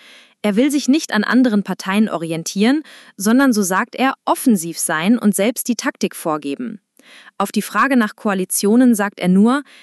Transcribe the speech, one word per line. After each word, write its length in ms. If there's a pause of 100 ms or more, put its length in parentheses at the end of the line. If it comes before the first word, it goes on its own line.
(420)
Er 140
will 160
sich 160
nicht 260
an 100
anderen 380
Parteien 480
orientieren, 720 (340)
sondern, 380
so 80
sagt 320
er, 220 (100)
offensiv 540
sein 400
und 160
selbst 320
die 80
Taktik 400
vorgeben. 680 (560)
Auf 140
die 100
Frage 360
nach 180
Koalitionen 800
sagt 240
er 80
nur, 340 (200)